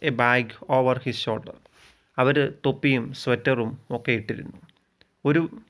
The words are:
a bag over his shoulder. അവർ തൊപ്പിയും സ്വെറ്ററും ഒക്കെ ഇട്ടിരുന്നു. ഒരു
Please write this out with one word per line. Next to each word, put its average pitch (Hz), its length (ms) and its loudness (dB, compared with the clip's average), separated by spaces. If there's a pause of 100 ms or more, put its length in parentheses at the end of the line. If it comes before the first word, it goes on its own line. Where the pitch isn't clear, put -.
a 131 40 0 (100)
bag 120 220 4 (320)
over 127 180 2 (120)
his 120 180 -4
shoulder. - 320 -6 (640)
അവർ 131 140 4 (300)
തൊപ്പിയും 135 400 2 (160)
സ്വെറ്ററും 120 500 0 (260)
ഒക്കെ 120 220 -2
ഇട്ടിരുന്നു. - 400 -10 (680)
ഒരു 156 120 4 (280)